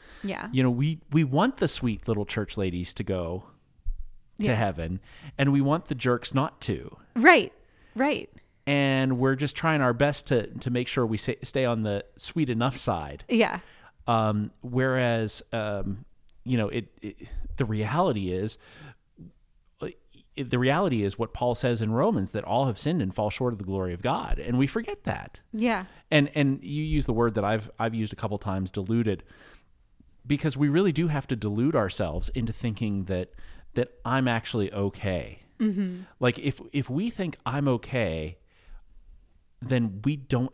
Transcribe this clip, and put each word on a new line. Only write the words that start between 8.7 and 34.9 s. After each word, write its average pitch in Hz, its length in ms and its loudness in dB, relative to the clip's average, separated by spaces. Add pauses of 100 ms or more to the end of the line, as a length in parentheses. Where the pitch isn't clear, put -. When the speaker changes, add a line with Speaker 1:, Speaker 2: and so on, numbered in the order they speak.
Speaker 2:
we're 135 180 4
just 139 180 -2
trying 156 280 2
our 123 100 4
best 143 360 0
to, 120 180 2 (120)
to - 120 -4
make 123 180 0
sure 127 180 2
we 110 100 0
sa-, - 160 -2 (100)
stay 131 220 0
on 117 180 0
the 101 220 -2 (120)
sweet - 340 -2
enough 120 260 0
side. 78 520 -4
Speaker 1:
Yeah. 220 320 2 (460)
Speaker 2:
Um, 107 440 2 (120)
whereas, 123 800 0 (100)
um, 104 520 -4 (400)
you 127 120 0
know, 107 120 0
it, 117 200 -4 (140)
it, 104 140 -12 (420)
the 135 60 2
reality 107 680 0
is, 98 240 -4 (1300)
uh, - 60 -8 (480)
it, 127 140 -8
the 123 80 2
reality 135 460 2
is 98 140 -2
what 113 160 -4
Paul 123 200 0
says 120 280 0
in 110 100 0
Romans, 131 400 2
that 107 120 -4
all 123 220 2
have 117 120 -2
sinned 170 240 0
and 95 120 -2
fall 107 160 0
short 123 220 -2
of 107 60 -8
the 98 60 -8
glory 92 280 -2
of 87 100 -6
God. - 360 0
And 120 200 0
we 135 80 6
forget 233 380 -6
that. - 360 -8 (120)
Speaker 1:
Yeah. 214 320 0 (260)
Speaker 2:
And, 147 240 4
and 139 300 2
you 147 180 -4
use 156 240 0
the 127 60 0
word 117 220 4
that 104 100 2
I've, 107 340 0
I've 113 160 -2
used 110 180 -2
a - 40 -10
couple 104 220 -4
times, 95 320 -4
deluded, 104 520 0 (1040)
because 139 300 0
we 147 120 4
really 175 240 4
do 165 160 2
have 156 200 -2
to 131 80 0
delude 110 400 0
ourselves 92 540 0
into 120 220 -2
thinking 104 520 -2
that, 92 260 -2 (440)
that 123 180 0 (120)
I'm 127 220 2
actually 113 460 0
okay. 98 720 -4 (180)